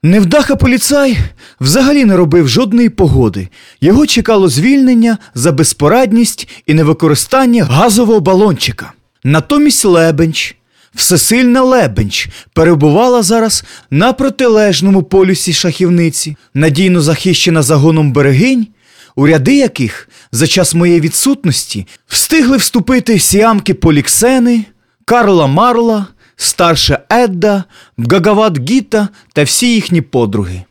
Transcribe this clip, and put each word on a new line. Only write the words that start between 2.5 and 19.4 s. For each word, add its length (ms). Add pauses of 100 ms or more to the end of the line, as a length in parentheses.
погоди. 580 (340)
Його 260
чекало 420
звільнення 680 (180)
за 160
безпорадність 960 (180)
і 80
невикористання 920
газового 560
балончика. 720 (320)
Натомість 600
Лебенч, 720 (400)
всесильна 680
Лебенч, 680 (240)
перебувала 720
зараз 400 (280)
на 220
протилежному 920
полюсі 500
шахівниці, 840 (160)
надійно 480
захищена 600
загоном 500
берегинь, 560 (480)
у 120
ряди 280